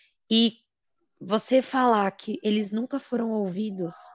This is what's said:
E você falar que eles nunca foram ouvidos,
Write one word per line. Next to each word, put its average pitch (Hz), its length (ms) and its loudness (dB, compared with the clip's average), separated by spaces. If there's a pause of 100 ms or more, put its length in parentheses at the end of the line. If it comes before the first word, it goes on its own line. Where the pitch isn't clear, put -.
(300)
E 226 280 4 (640)
você 220 420 2
falar 233 500 2
que - 300 -10
eles 208 280 0
nunca 240 300 -4
foram 226 320 -4
ouvidos, 190 600 -4 (200)